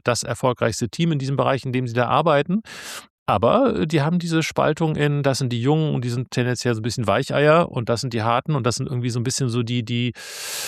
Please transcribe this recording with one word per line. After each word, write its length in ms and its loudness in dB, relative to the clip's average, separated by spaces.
das 220 0
erfolgreichste 640 -2
Team 240 0
in 80 -2
diesem 160 -2
Bereich, 280 0
in 80 -4
dem 140 0
sie 80 -6
da 140 2
arbeiten. 540 2
Aber, 520 4
äh, 100 0
die 160 2
haben 160 0
diese 240 0
Spaltung 540 0
in, 260 0
das 160 2
sind 140 -2
die 100 -2
Jungen 320 2
und 100 -2
die 60 -2
sind 220 -4
tendenziell 420 0
so 60 -4
ein 20 -8
bisschen 240 -2
Weicheier 640 4
und 180 -4
das 120 0
sind 120 -6
die 100 -2
Harten 340 0
und 100 0
das 80 2
sind 140 -6
irgendwie 220 -2
so 100 -2
ein 20 -2
bisschen 260 -2
so 140 0
die, 220 -2
die, 280 -2